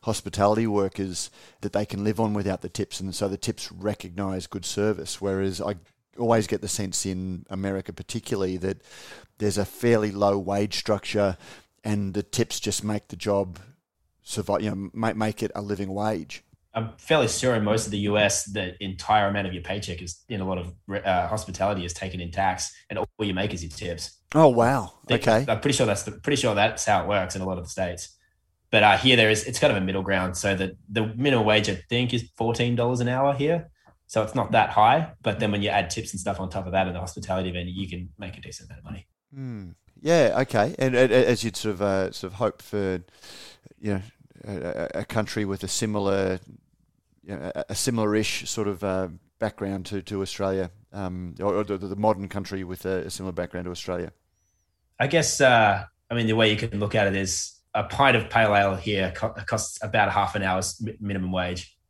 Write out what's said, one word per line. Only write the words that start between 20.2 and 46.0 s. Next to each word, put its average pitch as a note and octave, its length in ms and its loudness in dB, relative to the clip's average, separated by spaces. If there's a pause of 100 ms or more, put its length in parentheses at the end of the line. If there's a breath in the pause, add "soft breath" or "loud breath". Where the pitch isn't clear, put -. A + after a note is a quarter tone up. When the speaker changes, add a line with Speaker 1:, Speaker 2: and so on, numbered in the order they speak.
Speaker 2:
in G#2+ 100 -6
a F#2+ 80 -4
lot F#2 120 -2
of, F2 120 -8 (320)
uh, F2+ 240 2
hospitality F#2+ 560 -2
is E2+ 100 -6
taken F2+ 280 -8
in F2 80 -8
tax, F#2+ 420 -2 (180 loud breath)
and - 100 -6
all F2+ 80 -2 (180)
you F#2+ 80 -2
make F#2+ 220 -2
is E2 80 -8
your D#2+ 80 -10
tips. - 460 -10 (180)
Speaker 1:
Oh, D3+ 140 10
wow. A#2 440 2 (140)
Speaker 2:
They, A#2 80 2
Speaker 1:
Okay. A2+ 320 4
Speaker 2:
I'm G#2+ 140 0
pretty C#3+ 140 2
sure B2 120 4
that's G2+ 160 0
the, - 80 -8
pretty C#3+ 280 -2
sure A2+ 140 2
that's G2+ 320 2
how G2 160 4
it E2 60 -4
works F#2+ 280 0
in F#2+ 60 -4
a F#2 60 -4
lot F#2 100 -2
of F2 60 -8
the E2+ 80 -14
states. F2+ 440 -6 (540)
But, G#2+ 140 6
uh, G2+ 140 8
here B2+ 200 6
there A2 140 6
is, G#2+ 140 0
it's - 120 -6
kind C#3+ 180 6
of G2 60 0
a F#2 40 0
middle F#2+ 180 -2
ground. F#2 340 0
So G2+ 180 0
the, F#2 220 -4 (100)
the G#2+ 280 0
minimum B2 320 4
wage, G#2+ 200 4
I F#2 220 -4
think, B2 240 0
is A#2 240 -4
fourteen A#2 380 0
dollars A#2+ 240 0
an A#2+ 80 0
hour C3+ 260 2
here. D#3 380 0 (340 soft breath)
So - 160 -2
it's G#2+ 140 -2
not A2+ 160 0
that A2 180 4
high. C#3+ 440 4 (100)
But G#2 160 -2
then G#2+ 120 0
when G2+ 120 0
you G2+ 60 0
add F2+ 200 0
tips - 220 -8
and F#2+ 80 -8
stuff F#2+ 200 -4
on F#2 120 -6
top F#2 160 -6
of F2+ 60 -6
that F#2+ 140 4
in F2+ 60 -6
the E2+ 60 -6
hospitality F#2 500 -4
venue, F2+ 240 -6
you F#2+ 160 -6
can F2+ 200 -8 (100)
make F#2+ 180 -12
a - 40 -20
decent - 280 -16
amount - 120 -16
of - 40 -20
money. F#2+ 220 -14 (260)
Speaker 1:
Hmm. A#2+ 360 -10 (300)
Yeah, D3+ 420 4
okay. A2 360 2
And, C3 160 2
and, B2 180 8
and B2+ 140 8
as A#2 180 2
you'd A2 140 -4
sort G#2+ 160 -2
of, F2+ 80 -4
uh, F#2+ 300 2
sort F#2 200 -10
of G2 60 -16
hope G#2+ 240 -2
for, F#2+ 400 -2 (760 loud breath)
you G#2 160 -2
know, F#2+ 60 -4 (460)
a, G#2 60 -8
a, - 480 -6
a G#2+ 40 -6
country G#2+ 400 -2
with G2 180 -6
a F#2+ 40 -6
similar, G2 720 0 (840)